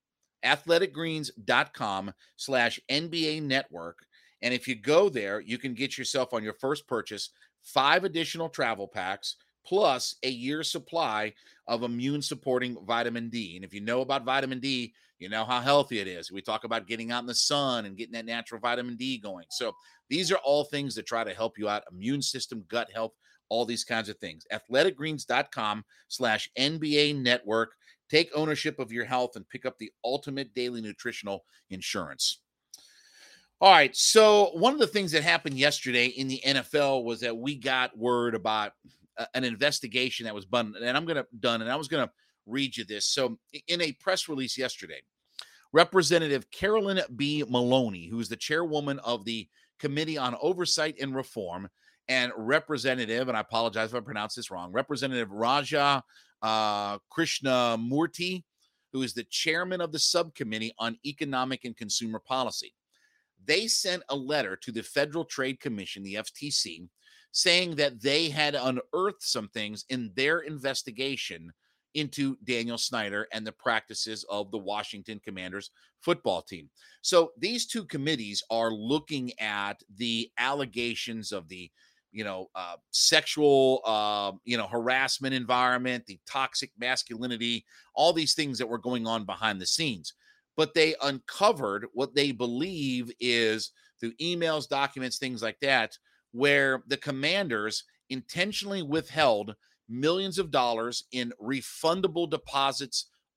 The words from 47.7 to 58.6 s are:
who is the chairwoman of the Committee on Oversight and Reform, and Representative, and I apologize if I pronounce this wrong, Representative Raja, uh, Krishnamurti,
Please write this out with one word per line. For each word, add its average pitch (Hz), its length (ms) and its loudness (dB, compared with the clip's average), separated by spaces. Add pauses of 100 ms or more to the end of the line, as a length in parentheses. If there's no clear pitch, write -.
who 113 120 -4
is 104 80 -4
the 113 80 -6
chairwoman 151 640 -2
of 113 260 -4
the 113 240 -6 (300)
Committee 151 400 -2
on 123 240 -2
Oversight 160 580 0
and 135 140 -4
Reform, 95 560 -6 (380)
and 123 280 2
Representative, 127 920 0
and 117 100 0
I - 20 0
apologize 110 480 0
if 117 80 -6
I 123 40 -2
pronounce 107 340 -6
this 120 160 -10
wrong, 90 200 -10
Representative 123 640 -2
Raja, 139 720 2 (380)
uh, 107 560 2 (120)
Krishnamurti, 135 1300 0 (480)